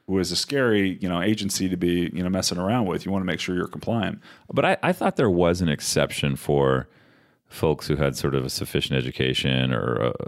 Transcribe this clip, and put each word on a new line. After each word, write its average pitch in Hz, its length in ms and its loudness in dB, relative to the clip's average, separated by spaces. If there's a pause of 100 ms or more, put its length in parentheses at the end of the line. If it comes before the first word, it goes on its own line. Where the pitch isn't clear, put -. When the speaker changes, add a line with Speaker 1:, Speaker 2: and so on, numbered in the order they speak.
Speaker 1:
who 95 100 2
is 87 140 0
a 85 40 -2
scary, 110 640 2
you 95 80 -2
know, 85 140 0
agency 101 460 0
to 90 80 0
be, 87 360 2
you 90 120 -4
know, 90 40 0
messing 92 300 0
around 104 280 0
with, 85 200 -4
you 92 60 -2
wanna 95 120 0
make 85 140 -2
sure 92 160 -4
you're 85 140 -2
compliant. 98 500 -4 (340)
Speaker 2:
But - 120 0
I, 185 180 2
I 175 100 2
thought 180 220 -2
there 117 160 2
was 87 300 4
an 87 80 2
exception 71 640 0
for 67 540 2 (580)
folks - 400 -2
who 78 80 0
had 71 220 0
sort 69 180 -2
of 65 100 0
a 62 60 -6
sufficient - 480 -2
education 64 720 0
or, 57 340 0
uh, 55 60 0 (160)